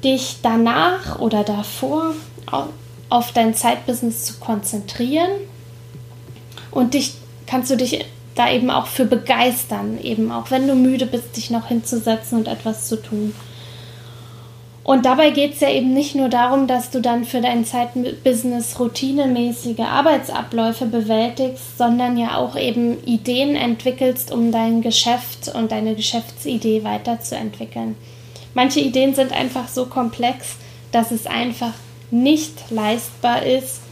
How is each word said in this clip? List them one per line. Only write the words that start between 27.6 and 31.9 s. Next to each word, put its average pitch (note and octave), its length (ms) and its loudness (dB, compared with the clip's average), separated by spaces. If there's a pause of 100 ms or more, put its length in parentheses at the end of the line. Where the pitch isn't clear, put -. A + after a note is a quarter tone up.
Manche C4 240 4
Ideen C4+ 340 4
sind C4 200 2
einfach B3+ 340 -2
so B3+ 200 -4
komplex, A#3+ 680 -2 (380)
dass A#3 180 2
es A3+ 160 -4
einfach A#3 460 -4 (400)